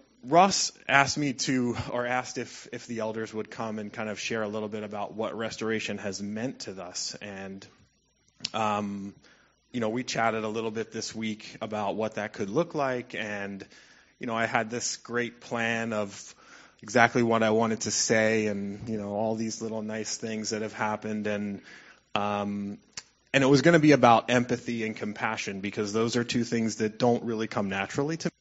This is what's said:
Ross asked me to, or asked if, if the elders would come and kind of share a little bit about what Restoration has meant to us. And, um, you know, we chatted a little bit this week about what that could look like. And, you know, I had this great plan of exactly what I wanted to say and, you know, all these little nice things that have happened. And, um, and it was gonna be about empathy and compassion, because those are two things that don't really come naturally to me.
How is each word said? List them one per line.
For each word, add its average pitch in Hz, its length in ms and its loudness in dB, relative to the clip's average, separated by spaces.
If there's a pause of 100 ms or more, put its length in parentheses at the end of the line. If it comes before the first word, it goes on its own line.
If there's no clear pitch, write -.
(240)
Ross 175 480 6 (160)
asked 139 300 4
me 147 160 0
to, 123 420 0 (160)
or 123 140 -2
asked 127 320 -4
if, - 340 -10
if 120 160 -12
the 117 120 -6
elders 110 340 -4
would 110 180 -8
come 110 260 -6
and 104 140 -8
kind 110 180 -6
of 101 100 -6
share 113 240 -2
a 104 60 -2
little 107 200 -4
bit 107 140 -8
about 101 300 -8
what 104 240 -4
Restoration 110 600 -4
has 98 240 -6
meant 110 400 -6
to 95 200 -10
us. - 400 -8
And, 98 460 -12 (840)
um, 101 600 -2 (600)
you 123 80 -4
know, 110 80 0
we 123 160 -4
chatted 113 400 0
a 110 40 -2
little 110 220 -4
bit 110 220 -6
this 110 200 -6
week 110 480 -6
about 104 360 -2
what 110 180 -2
that 107 160 -6
could 101 180 -6
look 165 240 -2
like. 127 420 -2
And, 101 520 -6 (500)
you 131 100 -8
know, 113 80 -2
I 113 100 2
had 113 240 2
this 117 260 -4
great 120 460 -4
plan 113 500 -2
of 104 440 -6 (460)
exactly 120 420 6
what 113 200 4
I 110 60 6
wanted 110 320 2
to 110 100 -2
say 110 560 4
and, 101 400 -4
you 113 100 -2
know, 101 120 -4
all 110 260 0
these 110 260 -4
little 113 200 -6
nice 110 340 -6
things 110 360 -6
that 107 100 -2
have 107 100 -4
happened. 107 560 -4
And, 104 340 -2 (540)
um, 101 640 -4 (560)
and 135 100 6
it 131 40 6
was 139 140 8
gonna 170 180 8
be 151 120 8
about 120 380 8
empathy 120 560 0
and 110 100 -4
compassion, 107 640 -4
because 101 320 -2
those 113 240 2
are 120 80 2
two 120 220 0
things 113 320 0
that 107 200 -2
don't 120 260 4
really 110 240 -2
come 104 200 -2
naturally 98 480 -2
to 165 120 -4
me. - 140 -6